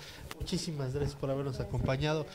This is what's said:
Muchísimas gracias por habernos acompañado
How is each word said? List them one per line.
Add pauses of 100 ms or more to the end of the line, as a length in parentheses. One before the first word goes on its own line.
(400)
Muchísimas
gracias
por
habernos
acompañado